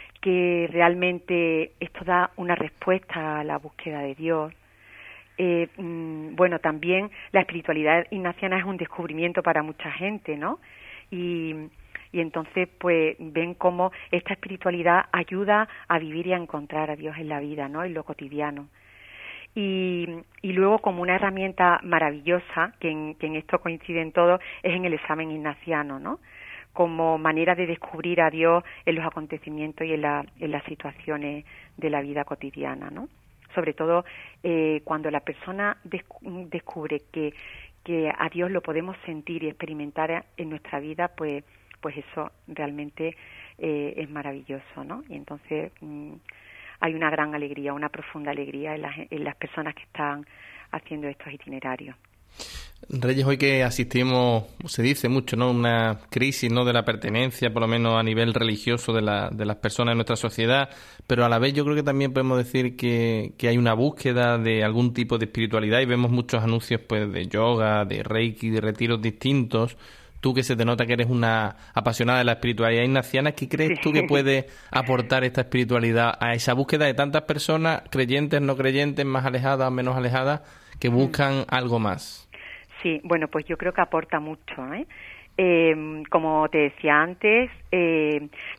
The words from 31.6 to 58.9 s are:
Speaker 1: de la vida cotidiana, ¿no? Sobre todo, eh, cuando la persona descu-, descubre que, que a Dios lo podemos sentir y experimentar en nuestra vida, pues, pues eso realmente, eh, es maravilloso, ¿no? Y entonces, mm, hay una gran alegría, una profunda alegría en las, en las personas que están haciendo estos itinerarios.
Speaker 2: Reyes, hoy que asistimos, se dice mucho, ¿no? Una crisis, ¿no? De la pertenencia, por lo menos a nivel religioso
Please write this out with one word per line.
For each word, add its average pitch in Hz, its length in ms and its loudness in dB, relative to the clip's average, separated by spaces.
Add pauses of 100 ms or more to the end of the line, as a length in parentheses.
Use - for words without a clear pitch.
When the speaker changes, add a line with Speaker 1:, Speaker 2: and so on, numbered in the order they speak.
Speaker 1:
de 156 140 -4
la 147 120 -2
vida 143 220 -4
cotidiana, 139 680 -10
¿no? 277 200 -12 (440)
Sobre 160 200 -2
todo, 170 320 0 (380)
eh, 160 420 0
cuando 156 260 -4
la 147 80 -2
persona 196 640 -6
descu-, 180 640 -12
descubre 151 540 -8 (100)
que, 151 220 -6 (500)
que 160 340 -2
a 160 120 -2
Dios 175 220 -4
lo 180 100 -2
podemos 170 340 -6 (100)
sentir 160 380 -10
y 156 60 -4
experimentar 156 760 -6 (140)
en 160 120 -10
nuestra 151 300 -10
vida, 156 300 -4
pues, 147 340 -6 (380)
pues 143 160 -8
eso - 340 -10 (160)
realmente, 147 720 -8 (400)
eh, 147 400 -4
es 156 120 -8
maravilloso, 139 760 -12
¿no? 214 240 -12
Y 180 80 -14
entonces, 147 640 -10
mm, 151 320 -14 (640)
hay 160 160 0
una 160 140 0
gran 151 260 -2
alegría, 143 380 -6
una 147 160 -6
profunda 151 420 -10
alegría 143 440 -8
en 151 80 -10
las, 143 140 -8
en 160 280 -10
las 143 100 -8
personas 156 400 -8
que - 80 -20
están 147 420 -8 (460)
haciendo 151 380 -10
estos 143 240 -14
itinerarios. 131 640 -12 (920)
Speaker 2:
Reyes, 131 360 0
hoy 139 120 2
que 135 260 4
asistimos, 123 840 2 (200)
se - 160 -2
dice 127 260 2
mucho, 127 280 0
¿no? 123 160 4
Una 117 480 2 (100)
crisis, 127 420 0
¿no? 123 140 4
De 120 80 4
la 117 100 4
pertenencia, 113 720 0
por 113 80 0
lo 113 60 4
menos 113 320 4
a 113 40 4
nivel 113 300 2
religioso 117 600 0